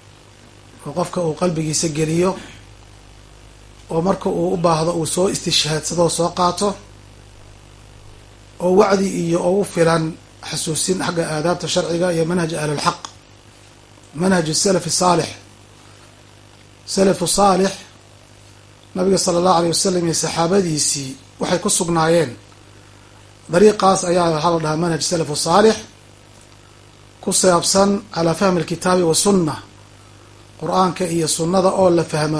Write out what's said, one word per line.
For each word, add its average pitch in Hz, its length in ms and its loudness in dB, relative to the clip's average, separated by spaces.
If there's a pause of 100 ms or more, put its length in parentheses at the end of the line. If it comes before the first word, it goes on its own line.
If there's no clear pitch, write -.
(880)
oo 143 60 -12
qofka 170 280 -6
uu 160 140 -2
qalbigiisa 160 540 -2
geliyo, 160 420 0 (1600)
oo 165 100 -2
marka 190 300 -2
uu 170 240 -2
u - 20 -4
baahdo 165 400 0
uu 160 100 -2
soo 180 220 0
istishhaadsado 160 760 -2
oo 170 60 4
soo 165 240 0
qaato, 180 360 0 (1900)
oo 180 200 0
wacdi 196 280 2 (120)
iyo 170 180 0 (120)
ugu 196 140 0
filan 165 400 2 (440)
xasuusin 165 560 -4
xagga 165 240 -4
aadaabta 160 400 -4
sharciga 175 440 -2
iyo 165 120 0
manhaj 170 300 -2
ahlul 151 260 -4
xaq, - 200 -4 (1120)
manhaj 180 380 0
salaf 185 360 0
saalix. 175 400 2 (1600)
Salafu 190 400 0
saalix, 190 460 2 (1200)
Nabiga 190 240 2
sallallahu 180 400 2
alayhi 170 180 0
wasallam 180 280 0
iyo 165 100 -2
saxaabadiisii 156 1000 -2 (240)
waxay 180 180 -2
ku 190 120 -4
sugnaayeen 165 640 0 (1200)
dariiqaas 190 520 4
ayaa 175 260 2
waxaa 156 200 0
la 170 80 2
dhahaa 156 180 -2
manhaj 165 260 -2
salafu 151 340 -4
saalix, 208 400 4 (1400)
ku 196 120 -6
saabsan 196 680 2 (120)
calaa 165 200 0
fahmi 185 260 0
alkitaabi 180 420 -2
wa 160 120 2
sunna, 180 400 2 (1080)
Qur'aanka 180 440 0
iyo 165 240 -2
sunnada 175 400 2
oo 190 220 4
la 170 140 4
fahmo, 156 360 -2